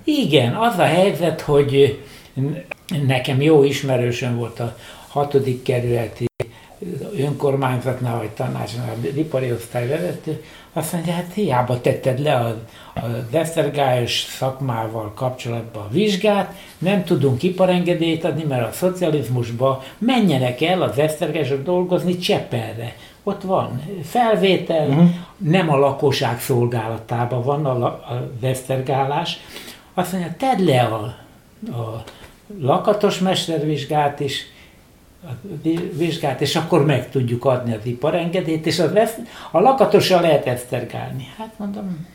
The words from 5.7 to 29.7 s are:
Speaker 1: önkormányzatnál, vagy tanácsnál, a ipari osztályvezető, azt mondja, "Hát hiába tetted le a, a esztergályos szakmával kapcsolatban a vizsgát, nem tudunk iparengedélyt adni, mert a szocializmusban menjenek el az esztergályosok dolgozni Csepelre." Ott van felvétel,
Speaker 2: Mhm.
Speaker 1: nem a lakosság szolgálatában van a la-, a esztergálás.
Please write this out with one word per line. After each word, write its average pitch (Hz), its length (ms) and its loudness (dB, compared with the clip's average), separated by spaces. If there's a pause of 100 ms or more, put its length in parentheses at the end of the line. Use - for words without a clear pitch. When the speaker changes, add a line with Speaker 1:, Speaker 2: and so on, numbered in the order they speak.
Speaker 1:
önkormányzatnál, 131 960 0
vagy 110 120 -6
tanácsnál, 120 760 -6
a 139 40 -2 (100)
ipari 131 340 -2
osztályvezető, 151 920 -4 (300)
azt 160 200 -4
mondja, 170 200 -2
"Hát 175 200 -4
hiába 127 480 0
tetted 131 380 0
le 147 160 2
a, 117 220 -2 (380)
a 117 100 -6 (300)
esztergályos 139 920 0
szakmával 113 880 -4
kapcsolatban 117 680 -6
a 101 80 -10
vizsgát, 196 640 2 (220)
nem 180 260 2
tudunk 135 400 2
iparengedélyt 175 800 2
adni, 160 200 -2
mert 127 240 0
a - 40 -6
szocializmusban 131 1080 0 (180)
menjenek 165 640 2
el 175 200 2
az 113 160 0
esztergályosok 147 640 0
dolgozni 180 540 0
Csepelre." 113 800 -4 (280)
Ott 196 180 -4
van 135 400 -2 (220)
felvétel, 185 840 2
Speaker 2:
Mhm. 151 180 6 (320)
Speaker 1:
nem 175 340 2
a 135 60 4
lakosság 135 640 2
szolgálatában 117 1040 -2
van 143 220 0
a 127 120 0
la-, 120 80 0 (560)
a 131 40 -6
esztergálás. 135 920 -2 (560)